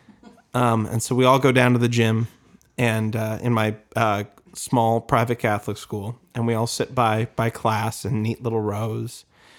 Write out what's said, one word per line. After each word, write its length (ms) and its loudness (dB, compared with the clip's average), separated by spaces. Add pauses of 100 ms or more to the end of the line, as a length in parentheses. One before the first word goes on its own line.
(540)
um, 320 2
and 160 -4
so 140 -4
we 100 4
all 140 6
go 120 4
down 220 4
to 60 4
the 100 2
gym, 380 2 (500)
and, 380 0
uh, 260 -4
in 120 0
my, 220 0 (200)
uh, 300 0 (280)
small 480 0
private 380 0
Catholic 380 -2
school, 420 -10 (160)
and 100 -2
we 80 2
all 140 0
sit 260 -6
by, 420 0
by 140 0
class 560 -2
in 180 -2
neat 200 -4
little 180 -2
rows. 600 -6 (360)